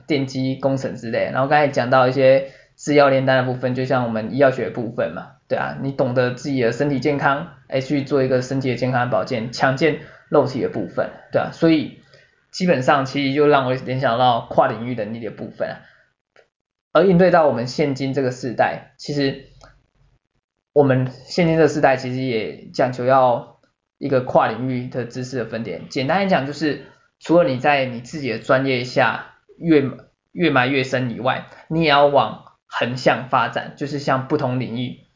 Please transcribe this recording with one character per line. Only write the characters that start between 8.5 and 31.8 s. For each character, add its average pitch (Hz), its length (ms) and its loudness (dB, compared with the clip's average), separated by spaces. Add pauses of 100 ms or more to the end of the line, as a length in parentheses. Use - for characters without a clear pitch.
体 131 120 -2
的 117 40 -2
健 127 160 -2
康 123 200 -2
保 98 120 0
健， 113 280 -6
强 - 260 0
健 151 220 2 (280)
肉 143 200 2
体 135 120 -6
的 92 100 -2
部 101 180 -6
分， - 240 -6 (200)
对 127 80 0
啊。 - 140 -4
所 165 160 2
以 156 300 0 (500)
基 - 160 -4
本 147 160 2
上 139 240 2
其 139 220 -4
实 135 80 -2
就 147 120 4
让 139 200 4
我 127 80 0
联 131 240 -6
想 120 180 0
到 120 320 2
跨 143 180 2
领 117 200 -6
域 127 80 -6
能 107 180 -6
力 117 60 -10
的 113 100 -8
部 90 220 -14
分 - 180 -6
啊。 - 80 -12 (1160)
而 165 120 4
应 185 140 6
对 185 100 6
到 165 180 6
我 131 60 2
们 117 140 -4
现 143 260 -2
今 135 200 -4
这 139 80 -2
个 127 100 -2
世 123 220 -8
代， - 440 -2
其 - 160 -10
实 139 320 -2 (1300)
我 143 100 6
们 127 240 2
现 - 400 -2
今 160 80 2
这 160 60 6
个 151 80 6
世 147 100 -4
代 139 160 4
其 127 180 -6
实 123 60 -4
也 110 540 -4
讲 131 180 0
求 123 140 -6
要 131 560 2 (360)
一 139 120 -6
个 127 120 2
跨 131 260 2
领 120 220 -4
域 127 200 -6
的 127 160 -8
知 127 180 -10
识 127 140 -10
的 113 80 -4
分 113 180 -8
点。 87 240 -10
简 131 180 -4
单 156 120 0
来 202 80 0
讲 165 200 0
就 143 60 -8
是， 147 360 -4 (340)
除 170 200 4
了 160 60 4
你 127 120 -2
在 139 260 2
你 120 160 -8
自 160 180 -12
己 135 100 -4
的 110 100 -4
专 135 260 2
业 127 180 0
下 127 520 -2 (220)
越， 151 320 4 (440)
越 170 160 0
埋 127 180 2
越 135 160 0
深 127 280 -2
以 101 100 -8
外， 127 240 -2 (240)
你 160 140 0